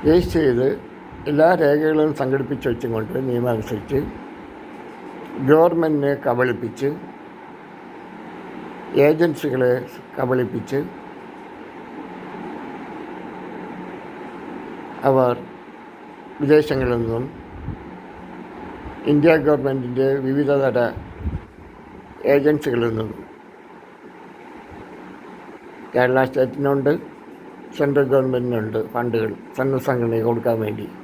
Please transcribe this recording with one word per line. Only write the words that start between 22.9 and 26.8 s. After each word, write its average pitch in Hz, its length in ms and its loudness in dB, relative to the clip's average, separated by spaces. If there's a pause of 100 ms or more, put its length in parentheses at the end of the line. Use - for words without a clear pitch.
കേരള 127 360 6
സ്റ്റേറ്റിനുണ്ട്, 139 640 2 (840)